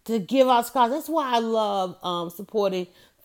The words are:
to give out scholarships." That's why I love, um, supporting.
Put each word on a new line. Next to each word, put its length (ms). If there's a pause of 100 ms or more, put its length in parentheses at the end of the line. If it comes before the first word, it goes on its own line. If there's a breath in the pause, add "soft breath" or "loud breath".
to 160
give 280
out 200
scholarships." 400
That's 20
why 240
I 60
love, 640
um, 260
supporting. 560 (400 soft breath)